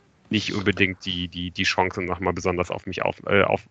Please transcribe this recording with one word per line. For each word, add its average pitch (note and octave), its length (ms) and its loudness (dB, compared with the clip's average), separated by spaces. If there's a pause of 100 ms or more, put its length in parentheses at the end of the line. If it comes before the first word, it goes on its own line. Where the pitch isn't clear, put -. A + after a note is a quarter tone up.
(300)
nicht G#2 240 0
unbedingt F#2+ 500 0
die, F2+ 220 -4
die, F2 240 -8
die F#2 140 -4
Chancen, F#2 400 0
nochmal F2+ 280 -2
besonders F2+ 380 0
auf - 160 -6
mich F#2 160 -6
auf, - 240 -2
äh, G2 160 6
auf, - 280 2